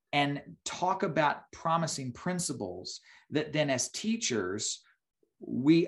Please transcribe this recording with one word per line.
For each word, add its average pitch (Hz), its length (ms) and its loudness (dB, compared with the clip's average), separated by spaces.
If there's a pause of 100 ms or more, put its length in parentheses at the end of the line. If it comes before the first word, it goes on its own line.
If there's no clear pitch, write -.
(120)
and 143 300 0 (240)
talk 180 380 -2
about 151 480 4
promising 160 600 0
principles 117 880 -6 (300)
that 151 240 -2
then 151 160 2
as 127 220 0
teachers, 110 920 -2 (580)
we 151 480 4